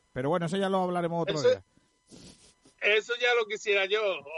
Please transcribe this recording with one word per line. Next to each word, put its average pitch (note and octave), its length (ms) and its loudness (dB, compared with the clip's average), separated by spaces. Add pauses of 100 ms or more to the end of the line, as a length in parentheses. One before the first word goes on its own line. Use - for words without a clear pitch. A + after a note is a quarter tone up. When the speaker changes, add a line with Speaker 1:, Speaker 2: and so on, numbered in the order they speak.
(140)
Speaker 1:
Pero C3 160 -2
bueno, F3 160 2
eso E3 120 -2
ya G3 120 0
lo F#3+ 140 2
hablaremos E3+ 400 -2
otro D#3+ 160 -2
Speaker 2:
Eso, C3+ 100 4
Speaker 1:
día. - 140 0 (1160)
Speaker 2:
eso G#3+ 380 2
ya B3 160 2
lo A3+ 100 2
quisiera G3+ 400 0
yo, G3+ 140 0 (380)